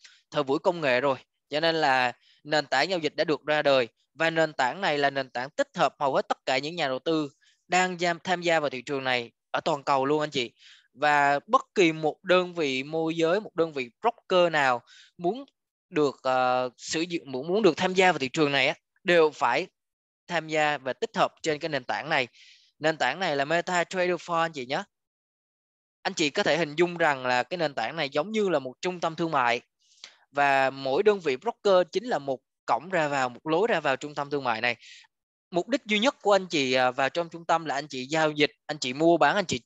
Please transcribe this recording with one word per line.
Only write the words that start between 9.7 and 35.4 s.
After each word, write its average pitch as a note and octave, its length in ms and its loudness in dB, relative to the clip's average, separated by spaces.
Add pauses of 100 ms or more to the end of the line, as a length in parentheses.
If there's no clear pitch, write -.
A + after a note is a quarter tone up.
cầu C3+ 220 2
luôn D3+ 160 2
anh D3+ 100 -4
chị. B2 220 -4 (400)
Và C#3+ 540 2
bất - 160 2 (120)
kỳ E3 180 4
một D#3 300 -4
đơn F3+ 320 2
vị C3+ 280 -2
môi D#3+ 340 -4
giới, E3 240 0
một G3 140 -14
đơn E3 180 -2
vị B2+ 180 -6 (100)
broker F3+ 520 2
nào C3 300 2 (360)
muốn G#3+ 260 -4 (440)
được, D3+ 340 0
ờ, B2+ 540 0
sử - 240 -6
dụng, E3+ 320 -6
muốn, C3+ 160 -6
muốn G3+ 140 0
được E3+ 140 4
tham F#3 180 -2
gia F#3 180 4
vào D#3 60 -2
thị C3 100 -2
trường D3 240 0
này C3+ 160 2
á, E3 60 -2 (300)
đều E3 260 4
phải C#3 360 0 (600)
tham D#3+ 220 -4
gia D3+ 300 0
và C3 140 -6
tích - 240 -8
hợp D#3+ 260 0
trên D3+ 160 -2
cái D#3+ 100 -6
nền C3+ 160 -4
tảng A2+ 240 -6
này. C#3 200 0 (500)
Nền D#3 180 0
tảng C#3 240 -2
này E3 160 -2
là C#3 80 0
Meta E3+ 400 0
Trader F3+ 320 -2
four E3 240 -4
anh E3 120 -2
chị C3 140 -10
nhé. D3+ 160 -4 (1200)
Anh F#3+ 120 -4
chị D3+ 160 0
có G#3 120 -2
thể D#3+ 140 2
hình D3+ 200 -2
dung F3 200 0
rằng C#3+ 300 0
là B2 160 2
cái F3+ 160 -8
nền D3 160 -2
tảng B2+ 220 -6
này D3 120 -2
giống D3 220 -2
như G#3+ 180 0
là D#3+ 100 2
một C3 220 -10
trung F3+ 200 -6
tâm D#3+ 160 -4
thương E3 140 -2
mại. B2 300 0 (720)
Và C#3 400 2
mỗi C3+ 320 0
đơn G#3 180 4
vị C#3+ 160 -2
broker F#3 560 2
chính F#3+ 120 -4
là G#3 140 -2
một C#3 220 -4 (260)
cổng C3 220 0
ra E3 200 0
vào, C3+ 200 0
một A#2+ 180 -14
lối E3 240 2
ra F3+ 100 0
vào C#3 160 0
trung D3 180 -10
tâm C#3+ 160 -6
thương C#3+ 140 -4
mại A2 160 -2
này. A#2+ 160 -2 (760)